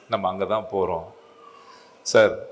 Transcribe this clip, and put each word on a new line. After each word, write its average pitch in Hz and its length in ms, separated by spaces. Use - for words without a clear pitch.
நம்ம 101 220
அங்க 95 160
தான் 104 240
போறோம். 87 360
சார், 110 280